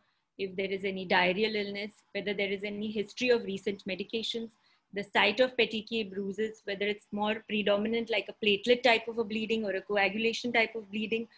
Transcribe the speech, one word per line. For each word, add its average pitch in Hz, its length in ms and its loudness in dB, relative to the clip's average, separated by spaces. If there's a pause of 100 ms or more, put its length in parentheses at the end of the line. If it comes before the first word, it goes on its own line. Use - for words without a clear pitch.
(380)
if 190 180 -6
there 190 140 -2
is 190 140 -2
any 190 220 -4
diarrheal 185 480 4
illness, 202 380 -4 (200)
whether 202 200 -2
there 202 180 0
is 196 140 -4
any 208 260 -4
history 214 380 -2
of 233 160 4
recent 196 420 -4
medications, 220 680 -6 (420)
the 196 100 -4
site 208 340 4
of 254 180 4
petechiae 220 540 0
bruises, 196 540 -4
whether 202 220 -2
it's 208 260 -4
more 214 340 -2
predominant 214 640 2
like 214 180 0
a 208 160 -8
platelet 214 380 0
type 226 240 4
of 226 120 -4
a 233 60 0
bleeding 220 400 -2
or 196 80 -2
a 190 100 -4
coagulation 208 680 0
type 226 240 2
of 208 160 -10
bleeding, 220 480 -2